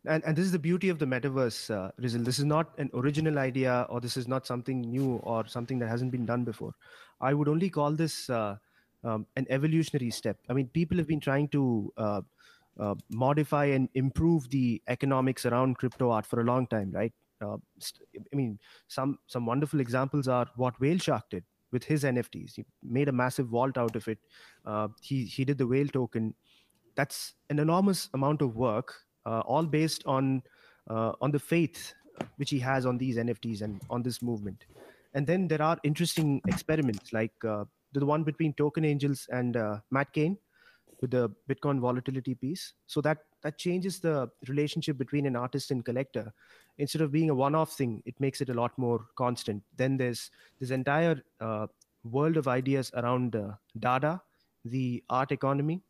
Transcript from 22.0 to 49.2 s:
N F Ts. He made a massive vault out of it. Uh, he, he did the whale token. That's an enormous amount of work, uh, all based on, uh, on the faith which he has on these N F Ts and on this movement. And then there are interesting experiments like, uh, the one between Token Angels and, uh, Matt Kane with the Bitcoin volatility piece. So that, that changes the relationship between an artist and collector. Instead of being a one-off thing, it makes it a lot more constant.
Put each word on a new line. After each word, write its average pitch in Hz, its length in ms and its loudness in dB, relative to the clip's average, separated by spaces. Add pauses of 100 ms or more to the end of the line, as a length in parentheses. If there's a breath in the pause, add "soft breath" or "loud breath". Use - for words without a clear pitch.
N 127 140 2
F 120 120 -2
Ts. - 240 -12
He - 100 -10 (200)
made 135 240 2
a 139 40 2
massive 127 360 0
vault 123 280 2
out 120 200 0
of 107 100 -4
it. 110 120 -4 (460 loud breath)
Uh, 107 240 -2 (120)
he, 131 240 -2
he 131 200 -2
did 135 140 0
the 131 80 2
whale 135 220 2
token. 113 460 -2 (640 soft breath)
That's - 380 -4 (160)
an 147 80 2
enormous 175 560 2
amount 139 260 2
of 127 140 2
work, 113 400 0 (320)
uh, 113 140 0
all 143 240 2
based 156 420 0
on, 135 380 2 (440 soft breath)
uh, 113 220 0 (100)
on 143 120 2
the 143 80 2
faith - 520 0 (440)
which 139 140 -4
he 139 100 0
has 127 260 0
on 123 120 0
these 127 200 -2
N 117 100 0
F 117 120 -2
Ts 110 220 -4
and 101 280 -8
on 120 140 -2
this 123 180 -4
movement. 104 440 -6 (460 loud breath)
And 139 140 0
then 180 220 2
there 151 120 0
are 156 220 4
interesting 151 640 2
experiments 151 640 0
like, 113 200 0 (120)
uh, 107 200 -2 (300)
the 143 120 2
one 151 160 2
between 156 300 0
Token 147 320 0
Angels 143 480 0
and, 123 240 0
uh, 107 220 -2 (120)
Matt 139 220 0
Kane 160 260 0 (600 soft breath)
with 127 100 -2
the 120 200 2 (200)
Bitcoin 139 300 0
volatility 123 560 -2
piece. - 380 -8 (120)
So - 140 -2
that, 151 180 2 (240)
that 151 160 -6
changes 180 400 -2
the 143 320 0 (160)
relationship 147 500 -2
between 139 300 -2
an 131 80 0
artist 123 380 -4
and 123 120 -2
collector. 120 480 -4 (460 soft breath)
Instead 147 240 -2
of 151 80 2
being 160 180 4
a 151 60 4
one-off 143 420 2
thing, 120 300 -2
it 127 140 -10
makes 135 200 -2
it 131 100 -2
a 123 40 -2
lot 120 240 0
more 120 260 0 (120)
constant. 117 480 -2 (120)